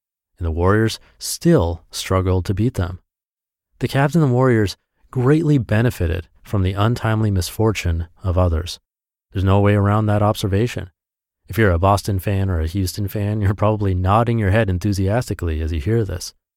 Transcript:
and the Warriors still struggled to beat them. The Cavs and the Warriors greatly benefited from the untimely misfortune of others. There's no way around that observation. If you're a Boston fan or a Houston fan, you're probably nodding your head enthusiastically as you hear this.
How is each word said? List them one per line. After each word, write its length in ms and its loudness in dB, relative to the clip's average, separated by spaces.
and 80 -6
the 60 -2
Warriors 480 0
still 720 0
struggled 560 0
to 80 -2
beat 220 -2
them. 240 -4
The 80 -4
Cavs 260 0
and 100 4
the 40 2
Warriors 500 2
greatly 480 2
benefited 720 -2
from 180 -2
the 120 0
untimely 580 0
misfortune 800 -2
of 140 0
others. 420 -2
There's 100 -2
no 160 4
way 140 4
around 320 2
that 160 2
observation. 720 -2
If 100 -10
you're 140 4
a 80 2
Boston 400 2
fan 280 -2
or 140 -2
a 60 -2
Houston 400 -4
fan, 340 -4
you're 140 0
probably 400 0
nodding 420 2
your 140 0
head 180 2
enthusiastically 920 -2
as 100 -4
you 80 -4
hear 260 0
this. 300 -10